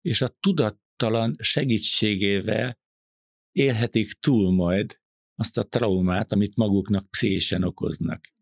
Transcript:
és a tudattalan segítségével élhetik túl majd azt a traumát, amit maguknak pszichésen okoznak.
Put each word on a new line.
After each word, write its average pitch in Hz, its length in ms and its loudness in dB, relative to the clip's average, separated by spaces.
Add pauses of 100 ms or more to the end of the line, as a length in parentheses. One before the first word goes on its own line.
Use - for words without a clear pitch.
és 139 200 -2
a 127 80 0
tudattalan 113 1080 -2
segítségével 107 1400 0 (760)
élhetik 117 600 0
túl 104 400 2
majd 92 480 0 (340)
azt - 240 -4
a 113 40 -2
traumát, 95 720 0
amit 101 240 0
maguknak 98 540 0
pszichésen 95 520 -2
okoznak. - 800 -6